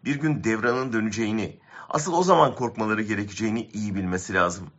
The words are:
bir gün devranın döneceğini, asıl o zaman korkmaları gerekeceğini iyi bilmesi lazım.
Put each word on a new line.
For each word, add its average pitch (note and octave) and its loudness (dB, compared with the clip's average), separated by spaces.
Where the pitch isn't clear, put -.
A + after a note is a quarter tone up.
bir C#3+ 0
gün C#3+ 0
devranın A#2+ 0
döneceğini, G#2+ -2
asıl D#3+ -2
o F3+ 2
zaman D#3+ 6
korkmaları A2 -2
gerekeceğini G#2+ -2
iyi G#2 -4
bilmesi F#2 -4
lazım. F2+ 0